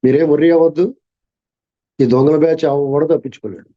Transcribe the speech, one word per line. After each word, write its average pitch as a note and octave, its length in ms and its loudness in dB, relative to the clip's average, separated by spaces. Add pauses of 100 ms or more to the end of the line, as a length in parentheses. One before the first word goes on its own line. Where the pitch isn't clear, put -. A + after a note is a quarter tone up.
మీరేం C#3+ 300 2
వర్రీ D3 220 2
అవ్వద్దు, E3 300 0 (1160)
ఈ C3+ 120 2
దొంగల C#3+ 300 2
బ్యాచ్ D#3+ 260 -2
ఎవడు C#3+ 420 -2
తప్పించుకోలేడు. G#2+ 640 -8